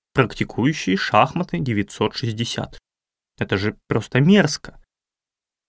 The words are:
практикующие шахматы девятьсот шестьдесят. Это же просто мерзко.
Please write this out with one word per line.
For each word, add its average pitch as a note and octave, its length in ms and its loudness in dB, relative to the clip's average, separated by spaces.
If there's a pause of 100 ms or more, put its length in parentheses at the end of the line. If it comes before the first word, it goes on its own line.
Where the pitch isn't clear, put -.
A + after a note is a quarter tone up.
(120)
практикующие D#3 840 0
шахматы E3+ 640 0
девятьсот G#2+ 580 -2
шестьдесят. A2+ 640 -6 (600)
Это G2+ 180 -2
же G#2 200 -4 (120)
просто A#2 320 0
мерзко. F3 580 2 (920)